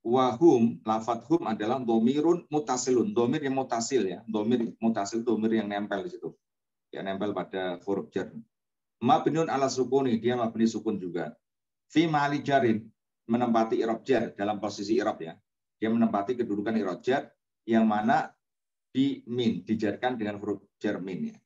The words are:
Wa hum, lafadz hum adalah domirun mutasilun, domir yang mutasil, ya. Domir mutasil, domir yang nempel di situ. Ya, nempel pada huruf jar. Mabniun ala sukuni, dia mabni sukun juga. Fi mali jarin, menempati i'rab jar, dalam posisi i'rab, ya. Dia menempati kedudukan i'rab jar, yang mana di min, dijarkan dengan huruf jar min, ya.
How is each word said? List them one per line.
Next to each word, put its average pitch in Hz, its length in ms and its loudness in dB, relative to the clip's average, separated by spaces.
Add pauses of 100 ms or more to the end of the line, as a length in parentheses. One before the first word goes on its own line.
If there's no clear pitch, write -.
Wa 127 400 2
hum, 127 480 6
lafadz 113 400 -2
hum 165 160 2
adalah 110 400 -2
domirun 139 640 2
mutasilun, 127 640 0
domir 123 320 0
yang 135 160 -2
mutasil, 123 480 -2
ya. 90 160 -10
Domir 110 560 -2
mutasil, 113 400 -2
domir 110 400 0
yang 101 80 -4
nempel 101 400 -4
di - 80 -12
situ. - 160 -10 (560)
Ya, 82 160 -10
nempel 98 320 -4
pada 92 480 -4
huruf 98 240 -4
jar. - 240 -6 (720)
Mabniun 151 480 2
ala 135 160 0
sukuni, 127 480 2
dia 113 160 0
mabni 113 320 0
sukun 110 320 0
juga. 85 400 -6 (560)
Fi 165 160 4
mali 143 320 0
jarin, 120 480 2 (400)
menempati 113 560 2
i'rab 113 160 -2
jar, 104 320 0
dalam 104 240 -2
posisi 104 400 -2
i'rab, 104 240 -2
ya. 82 160 -12 (400)
Dia 113 160 -2
menempati 107 480 2
kedudukan 101 320 -2
i'rab 98 320 -2
jar, 139 240 0 (400)
yang 113 160 4
mana 110 480 2 (560)
di 135 400 0
min, 113 320 0
dijarkan 110 560 -2
dengan 104 240 -6
huruf 101 240 -6 (160)
jar 98 240 -4
min, 87 280 -6
ya. - 140 -20